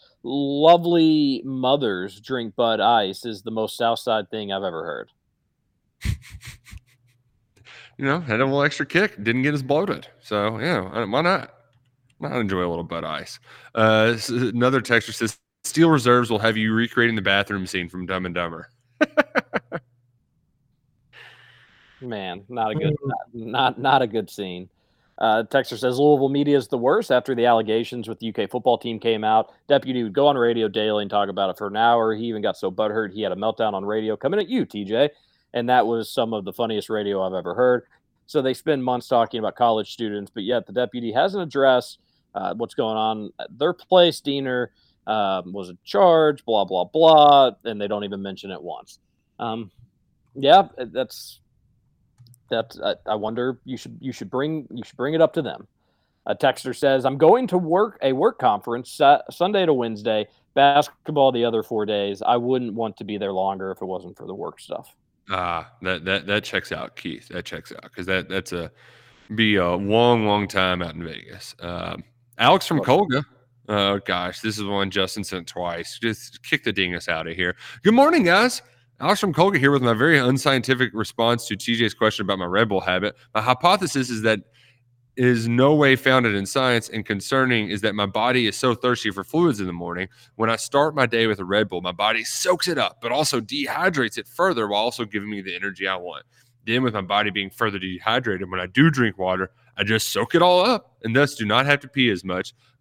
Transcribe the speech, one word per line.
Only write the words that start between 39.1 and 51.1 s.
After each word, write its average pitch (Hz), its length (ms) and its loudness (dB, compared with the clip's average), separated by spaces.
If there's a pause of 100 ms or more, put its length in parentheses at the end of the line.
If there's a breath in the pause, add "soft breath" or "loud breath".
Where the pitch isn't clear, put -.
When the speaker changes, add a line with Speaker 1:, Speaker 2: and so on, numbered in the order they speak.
Speaker 1:
about 107 180 -4
college 113 340 2
students, 104 420 -8
but 107 100 -8
yet 113 240 -4
the - 60 -16
deputy 120 380 -4
hasn't 185 320 0
addressed, 131 540 2 (380)
uh, 95 180 -6
what's 113 220 -8
going 110 200 -2
on 110 460 -4
at - 60 -12 (100)
their 156 160 0
place. 175 480 4
Diener, 131 500 -4 (360)
um, 98 440 -2
was 95 180 -10
in 90 140 -18
charge, 160 640 4
blah, 110 180 2
blah, 92 220 -2
blah, 147 680 8 (140)
and 107 160 -6
they 104 60 -2
don't 104 160 -2
even 98 180 -6
mention 95 300 -10
it 82 100 -12
once. 78 380 -16 (400)
Um, 113 320 -8 (640)
yeah, 147 320 6 (100)
that's, - 640 -8 (1120)